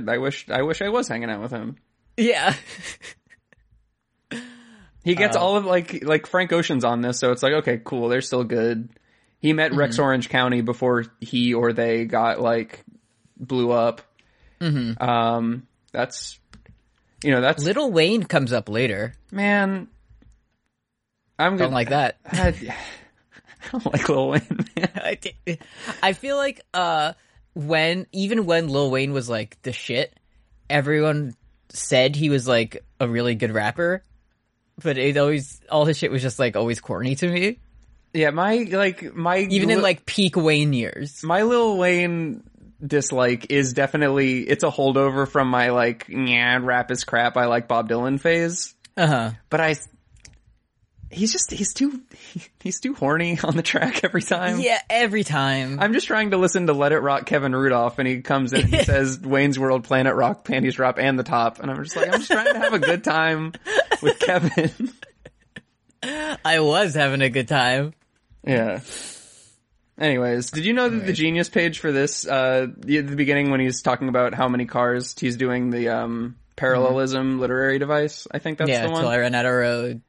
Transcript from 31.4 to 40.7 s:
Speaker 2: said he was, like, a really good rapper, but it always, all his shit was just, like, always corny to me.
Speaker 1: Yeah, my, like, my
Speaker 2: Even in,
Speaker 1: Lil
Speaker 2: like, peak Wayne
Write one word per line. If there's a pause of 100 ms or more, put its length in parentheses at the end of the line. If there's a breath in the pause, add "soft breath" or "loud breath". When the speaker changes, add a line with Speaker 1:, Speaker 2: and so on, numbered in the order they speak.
Speaker 2:
said
he
was,
like, (160)
a
really
good
rapper, (800)
but
it
always, (100)
all
his
shit
was
just,
like,
always
corny
to
me. (560)
Speaker 1:
Yeah,
my,
like,
my
Speaker 2:
Even
in,
Speaker 1:
Lil
Speaker 2:
like,
peak
Wayne